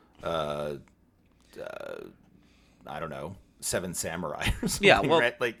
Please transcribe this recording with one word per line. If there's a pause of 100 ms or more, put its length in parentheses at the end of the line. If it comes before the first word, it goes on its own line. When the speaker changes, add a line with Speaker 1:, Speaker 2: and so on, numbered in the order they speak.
(240)
Speaker 1:
uh, (840)
uh, (920)
I
don't
know, (240)
Seven
Samurai
<laughs>
or
something,
Speaker 2:
Yeah,
well,
Speaker 1:
right?
Like,